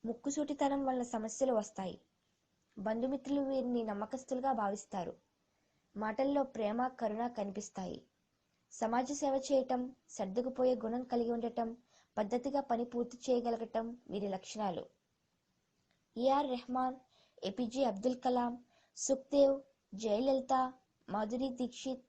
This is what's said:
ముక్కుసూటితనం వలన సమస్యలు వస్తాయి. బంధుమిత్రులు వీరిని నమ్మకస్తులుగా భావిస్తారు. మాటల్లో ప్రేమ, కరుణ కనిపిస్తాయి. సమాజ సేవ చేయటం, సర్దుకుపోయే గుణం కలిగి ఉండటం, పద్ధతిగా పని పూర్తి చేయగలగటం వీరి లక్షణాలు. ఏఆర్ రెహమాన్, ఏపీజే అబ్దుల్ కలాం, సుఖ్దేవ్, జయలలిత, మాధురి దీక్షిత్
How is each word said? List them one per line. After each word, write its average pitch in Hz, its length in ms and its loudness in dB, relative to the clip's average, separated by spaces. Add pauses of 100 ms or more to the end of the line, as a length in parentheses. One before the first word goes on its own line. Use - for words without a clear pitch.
ముక్కుసూటితనం 277 800 0
వలన 262 180 0
సమస్యలు 240 500 -2
వస్తాయి. 208 440 -2 (800)
బంధుమిత్రులు 262 640 0
వీరిని 262 420 0
నమ్మకస్తులుగా 247 720 -2
భావిస్తారు. 202 600 -2 (840)
మాటల్లో 262 480 2
ప్రేమ, 226 440 0
కరుణ 233 400 -2
కనిపిస్తాయి. 196 720 -6 (720)
సమాజ 240 380 0
సేవ 285 260 0
చేయటం, 262 440 2 (280)
సర్దుకుపోయే 247 640 2
గుణం 240 280 -2
కలిగి 240 280 0
ఉండటం, 233 380 -2 (480)
పద్ధతిగా 247 440 0
పని 240 240 0
పూర్తి 240 320 -4
చేయగలగటం 233 680 0 (240)
వీరి 202 180 -2
లక్షణాలు. 190 560 -4 (1300)
ఏఆర్ 269 340 4
రెహమాన్, 254 480 -2 (460)
ఏపీజే 240 400 0
అబ్దుల్ 233 380 0
కలాం, 240 320 2 (440)
సుఖ్దేవ్, 277 580 4 (380)
జయలలిత, 254 600 2 (540)
మాధురి 214 420 -2
దీక్షిత్ 254 600 -4